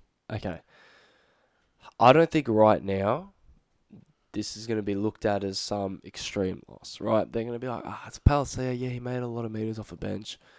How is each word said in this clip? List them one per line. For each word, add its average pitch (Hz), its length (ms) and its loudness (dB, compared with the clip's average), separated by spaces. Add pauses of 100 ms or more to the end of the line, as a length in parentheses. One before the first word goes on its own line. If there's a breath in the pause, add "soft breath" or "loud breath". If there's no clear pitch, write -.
(320)
Okay. 98 280 -6 (1400 soft breath)
I 123 120 10
don't 160 180 6
think 147 180 0
right 107 340 6
now 104 500 -2 (1000)
this - 240 -8
is 107 100 -14
gonna 110 160 -2
be 101 140 0
looked 104 280 -2
at 101 200 2
as 98 160 -4
some 98 440 -4
extreme - 640 -4
loss, - 320 -16
right? 107 300 2
They're 113 140 -4
gonna 120 160 -6
be 127 80 -6
like, 117 180 -6
"Ah, 110 220 -10
it's - 100 -16
Palasia. 127 580 0
Yeah, 127 120 -4
he 123 100 -6
made 123 240 -6
a 123 60 -6
lot 117 160 -6
of 110 80 -6
meters 110 260 -4
off 107 120 -12
the 87 60 -14
bench." 101 420 -8 (200 soft breath)